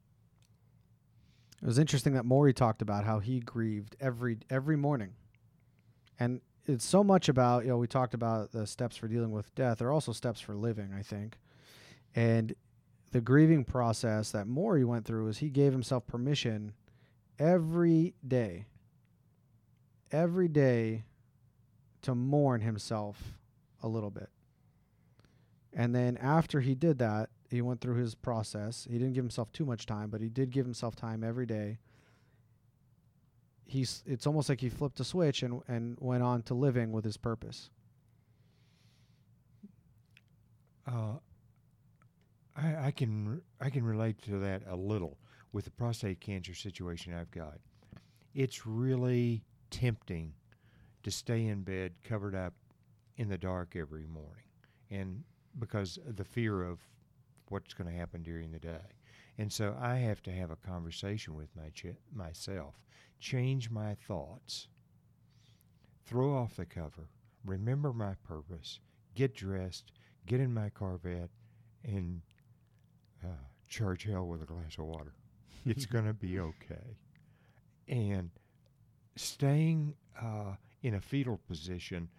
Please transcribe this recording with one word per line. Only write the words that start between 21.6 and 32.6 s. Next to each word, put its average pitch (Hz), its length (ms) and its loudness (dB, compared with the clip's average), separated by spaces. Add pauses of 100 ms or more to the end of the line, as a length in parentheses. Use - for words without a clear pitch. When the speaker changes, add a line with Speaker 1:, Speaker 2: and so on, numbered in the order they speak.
Speaker 1:
to 131 120 0
mourn 131 460 4
himself 104 720 -4 (480)
a 113 60 -4
little 110 240 -2
bit. 101 180 -12 (1400)
And 120 200 2
then 123 240 4
after 147 440 2
he 131 140 2
did 143 240 4
that, 110 300 0 (200)
he 120 120 0
went 123 200 -2
through 123 140 0
his 120 200 0
process. 113 720 -6
He 120 80 -2
didn't 127 160 0
give 127 100 0
himself 117 280 -4
too 160 140 -4
much 123 200 -4
time, 107 240 -4
but 107 120 -4
he 113 80 -2
did 127 200 0
give 127 160 0
himself 120 300 -6
time 110 280 -6
every 120 220 -2
day. 107 320 -4 (1900)